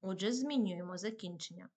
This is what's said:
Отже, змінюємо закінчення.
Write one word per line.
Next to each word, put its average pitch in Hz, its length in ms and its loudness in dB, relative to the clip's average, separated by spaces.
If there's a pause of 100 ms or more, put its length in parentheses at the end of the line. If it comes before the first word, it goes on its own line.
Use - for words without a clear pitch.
Отже, 190 300 2
змінюємо 208 640 2
закінчення. 180 800 -6